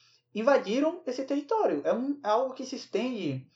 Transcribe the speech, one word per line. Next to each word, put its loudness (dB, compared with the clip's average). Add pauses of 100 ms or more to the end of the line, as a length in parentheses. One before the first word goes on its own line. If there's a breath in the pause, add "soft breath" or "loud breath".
(340 soft breath)
invadiram 2
esse -4
território. 0
É 2
um, -2
é -2
algo 2
que -8
se -10
estende -4 (100)